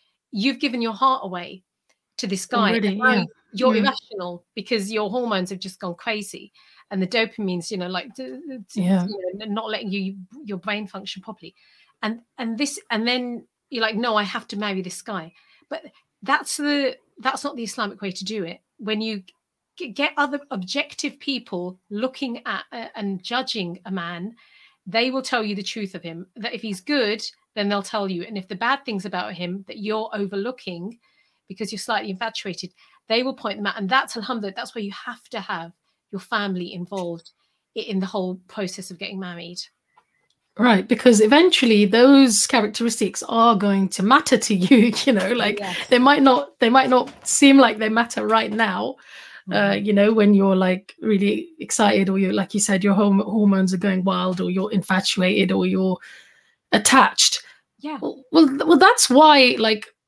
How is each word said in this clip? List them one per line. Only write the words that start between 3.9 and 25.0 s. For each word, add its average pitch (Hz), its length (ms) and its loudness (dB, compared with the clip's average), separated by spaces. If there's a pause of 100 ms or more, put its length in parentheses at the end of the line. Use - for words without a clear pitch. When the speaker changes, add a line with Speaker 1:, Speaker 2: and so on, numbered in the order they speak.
Speaker 1:
because 208 380 -6
your 214 180 -2
hormones 208 400 -4
have 190 100 -10
just 185 200 -16
gone 180 160 -10
crazy. 208 580 -10 (380)
And 196 100 -4
the 185 60 -2
dopamine's, 202 640 -4
you 214 60 -8
know, 180 100 -6
like, 185 280 -8
d-, 262 320 -14
d-, 262 100 -14 (160)
d-, 214 100 -4
Speaker 2:
Yeah. 180 220 0
Speaker 1:
you 185 340 -8
know, 220 60 -12
n-, 208 80 -8
not 220 160 -6
letting 214 220 -6
you, 196 240 -6 (280)
your 202 140 -10
brain 208 300 -8
function 196 340 -14
properly. 185 320 -18 (480)
And, 226 200 -6 (180)
and 226 180 -6
this, 285 220 -4 (100)
and 226 180 -2
then 247 380 -6 (240)
you're 233 140 -4
like, 226 120 -2
"No, 226 200 -2
I 208 80 0
have 226 240 -8
to 202 100 -12
marry 202 240 -4
this 180 220 -12
guy." 170 280 -10 (380)
But - 140 -12 (400)
that's - 340 -2
the, 285 400 -2 (220)
that's 262 240 -4
not 285 120 -8
the 240 80 -10
Islamic 208 380 -8
way 202 100 -6
to 190 140 -12
do 208 180 -6
it. 170 180 -12 (180)
When 214 200 -4
you 220 220 -6 (560)
g-, 320 120 -12
get 277 280 -4
other 285 220 -2 (100)
objective 277 720 -8
people 185 600 -8 (120)
looking 240 560 -8
at, 208 240 -8
uh, 233 240 -14
and 196 260 -8
judging 226 640 -8
a 196 60 -12
man, 175 440 -10 (520)
they 233 240 -2